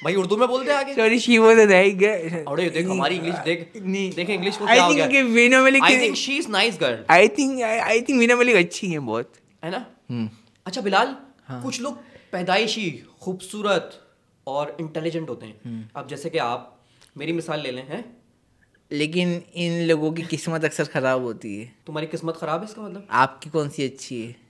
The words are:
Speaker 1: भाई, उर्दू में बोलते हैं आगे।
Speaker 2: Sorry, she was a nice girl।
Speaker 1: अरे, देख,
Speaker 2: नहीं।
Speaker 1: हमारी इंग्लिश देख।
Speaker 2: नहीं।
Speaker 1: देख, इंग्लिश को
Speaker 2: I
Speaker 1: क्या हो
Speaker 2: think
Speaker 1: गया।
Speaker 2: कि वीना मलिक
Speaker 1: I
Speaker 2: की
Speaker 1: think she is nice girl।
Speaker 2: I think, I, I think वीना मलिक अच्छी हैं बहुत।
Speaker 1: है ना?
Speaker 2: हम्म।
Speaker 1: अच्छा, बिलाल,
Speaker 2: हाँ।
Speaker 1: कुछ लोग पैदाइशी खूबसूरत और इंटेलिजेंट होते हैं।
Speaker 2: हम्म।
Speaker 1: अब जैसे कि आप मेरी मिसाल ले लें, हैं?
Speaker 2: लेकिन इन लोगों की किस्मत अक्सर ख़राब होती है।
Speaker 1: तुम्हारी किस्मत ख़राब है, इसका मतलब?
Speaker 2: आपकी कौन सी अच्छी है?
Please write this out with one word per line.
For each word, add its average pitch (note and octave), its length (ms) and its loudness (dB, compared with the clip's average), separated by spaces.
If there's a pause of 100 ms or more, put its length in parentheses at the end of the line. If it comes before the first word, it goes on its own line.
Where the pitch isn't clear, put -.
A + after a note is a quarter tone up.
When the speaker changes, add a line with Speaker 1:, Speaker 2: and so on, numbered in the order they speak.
Speaker 1:
भाई, E3+ 100 0
उर्दू F#3+ 220 0
में B3 120 2
बोलते B3+ 240 -2
हैं C#4+ 60 2
आगे। C#4 160 -4
Speaker 2:
Sorry, A3+ 200 2
she A#3+ 160 0
was A3+ 240 8
a A3 100 10
nice G3 300 6
girl। E3+ 580 -2
Speaker 1:
अरे, E3+ 180 0
देख, E3+ 160 -2
Speaker 2:
नहीं। F#3+ 100 -2
Speaker 1:
हमारी F3 200 0
इंग्लिश E3 180 -6
देख। E3 380 -6 (100)
Speaker 2:
नहीं। F#3+ 300 -4
Speaker 1:
देख, F3 180 -6
इंग्लिश G3+ 260 -4
को G#3 80 -8
Speaker 2:
I G#3+ 80 2
Speaker 1:
क्या A#3 120 6
हो - 80 4
Speaker 2:
think C#4+ 180 2
Speaker 1:
गया। C4+ 120 4
Speaker 2:
कि B3 60 0
वीना A#3+ 340 6
मलिक C4+ 200 6
Speaker 1:
I E3+ 60 8
Speaker 2:
की B3+ 60 6
Speaker 1:
think A#3+ 200 2
she C#4 260 -4
is - 60 -6
nice G#3 320 0
girl। B2 180 0 (140)
Speaker 2:
I F#3 180 8
think, C4+ 320 -2
I, A3+ 260 -2
I A3+ 160 2
think C4+ 160 0
वीना A#3 180 4
मलिक A#3+ 200 4
अच्छी F3 300 0
हैं D3+ 200 -6
बहुत। A2+ 260 -6 (320)
Speaker 1:
है E3 60 -6
ना? A3 160 -8 (240)
Speaker 2:
हम्म। A2+ 200 -6 (360)
Speaker 1:
अच्छा, F#3 140 -10
बिलाल, G#3+ 360 0 (320)
Speaker 2:
हाँ। B2+ 140 -12
Speaker 1:
कुछ B3+ 180 -8
लोग C4+ 180 -8 (340)
पैदाइशी F#3 720 -2 (200)
खूबसूरत G3 760 -4 (460)
और C#3+ 340 -6
इंटेलिजेंट D#3+ 480 -6
होते A#2+ 180 -12
हैं। G#2+ 200 -20
Speaker 2:
हम्म। A2+ 340 -12
Speaker 1:
अब C3 80 -16
जैसे - 220 -10
कि D#3 80 -2
आप B2 420 -6 (380)
मेरी D#3 140 -6
मिसाल D#3+ 280 -6
ले C3+ 100 -8
लें, C3 180 -12
हैं? G#3+ 280 -12 (760)
Speaker 2:
लेकिन E3+ 500 -2 (120)
इन E3+ 280 -4
लोगों D#3 300 2
की E3 100 -8
किस्मत D#3+ 420 -6
अक्सर D3+ 200 -2
ख़राब C3 380 0
होती A2 380 -8
है। A#2+ 120 -16 (140)
Speaker 1:
तुम्हारी D#3 200 -8
किस्मत D#3+ 340 -8
ख़राब D#3+ 200 -4
है, G#3+ 60 -12
इसका G#3+ 160 -18
मतलब? G3+ 280 -16
Speaker 2:
आपकी C3+ 400 0
कौन D3+ 180 -4
सी C#3+ 160 -6
अच्छी B2+ 380 -10
है? A#2 280 -16